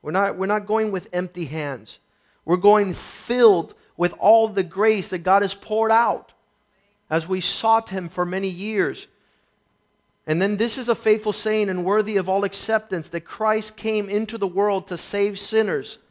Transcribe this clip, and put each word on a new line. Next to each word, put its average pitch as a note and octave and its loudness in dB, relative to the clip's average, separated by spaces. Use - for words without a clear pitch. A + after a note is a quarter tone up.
We're D3 -8
not, F#3+ 0
we're F#3 -2
not G3+ -2
going G#3+ 0
with F#3 -6
empty F3+ -4
hands. C#3 -8
We're - 2
going G3+ 4
filled A3 2
with F3 0
all A3 6
the F#3+ -2
grace G3 0
that F#3 -4
God F#3 4
has G3 -2
poured A3 0
out A3+ 0
as D#3+ -2
we F#3+ -2
sought A3+ 0
him F#3 -6
for F3 -2
many F#3+ -4
years. F#3 -4
And D#3+ 0
then G3+ 0
this A3+ -2
is A#3+ -6
a A#3 2
faithful A3 0
saying G#3+ -2
and F3+ -4
worthy G#3 0
of F3+ 0
all G3 0
acceptance, G3 -4
that E3+ -6
Christ G#3+ -2
came G#3+ -2
into G#3+ -4
the G3 -2
world F#3+ 0
to F3 -6
save G3+ -2
sinners. G3 -2